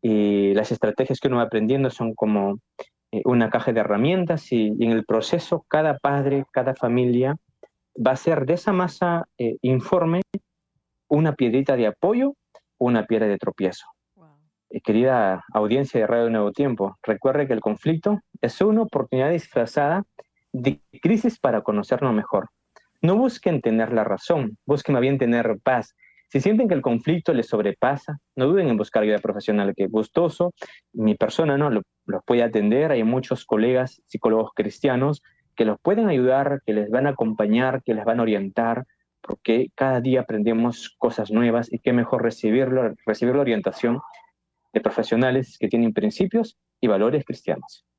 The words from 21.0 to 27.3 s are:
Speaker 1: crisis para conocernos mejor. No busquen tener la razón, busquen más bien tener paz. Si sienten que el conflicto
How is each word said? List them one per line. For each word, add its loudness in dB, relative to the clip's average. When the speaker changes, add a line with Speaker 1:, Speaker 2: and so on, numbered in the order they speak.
Speaker 1:
crisis 0
para 0
conocernos 0
mejor. -2
No 2
busquen 0
tener 0
la 2
razón, -2
busquen 0
más 2
bien 0
tener 0
paz. -2
Si 0
sienten 2
que 2
el -2
conflicto 0